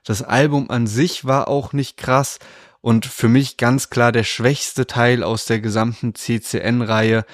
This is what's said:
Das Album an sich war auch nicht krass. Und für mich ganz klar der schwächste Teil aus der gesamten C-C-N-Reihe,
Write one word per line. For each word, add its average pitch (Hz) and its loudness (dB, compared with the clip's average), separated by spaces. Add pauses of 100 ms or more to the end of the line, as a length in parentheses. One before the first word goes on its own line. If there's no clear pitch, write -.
Das 104 -2
Album 143 2
an 117 0
sich 120 -2
war 135 0
auch 139 -4
nicht 143 -4
krass. 131 0 (420)
Und 113 2
für - -2
mich 127 2
ganz 123 0
klar 120 2
der 113 2
schwächste - -2
Teil 120 2
aus 104 -4
der 113 0
gesamten 113 -2
C-C-N-Reihe, 110 0